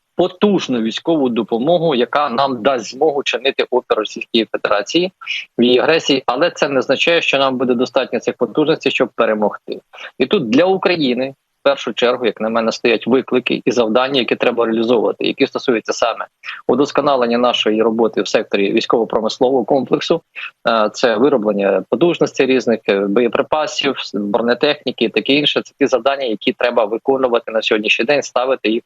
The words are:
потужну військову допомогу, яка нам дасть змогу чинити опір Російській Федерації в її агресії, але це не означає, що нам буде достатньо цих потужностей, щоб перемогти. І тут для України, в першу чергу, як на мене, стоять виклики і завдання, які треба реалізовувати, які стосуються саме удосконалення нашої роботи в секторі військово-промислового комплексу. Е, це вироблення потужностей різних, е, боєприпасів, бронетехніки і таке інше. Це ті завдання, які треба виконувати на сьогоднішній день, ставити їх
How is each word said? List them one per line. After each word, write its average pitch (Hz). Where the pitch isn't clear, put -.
потужну 175
військову 131
допомогу, 131
яка 135
нам 123
дасть 120
змогу 139
чинити 131
опір 123
Російській 107
Федерації 160
в 120
її 123
агресії, 143
але 143
це -
не 139
означає, 147
що -
нам 135
буде 127
достатньо 123
цих -
потужностей, 151
щоб 127
перемогти. 107
І 131
тут 135
для 143
України, 135
в 143
першу 131
чергу, 120
як 104
на 110
мене, 113
стоять 113
виклики 127
і 117
завдання, 123
які 120
треба 117
реалізовувати, 113
які 127
стосуються 123
саме 107
удосконалення 127
нашої 117
роботи 113
в -
секторі 104
військово-промислового 113
комплексу. 147
Е, 110
це 113
вироблення 104
потужностей 147
різних, 123
е, 98
боєприпасів, 123
бронетехніки 117
і 107
таке 110
інше. 143
Це -
ті 135
завдання, 135
які 113
треба 120
виконувати 117
на 110
сьогоднішній 107
день, 143
ставити 123
їх 113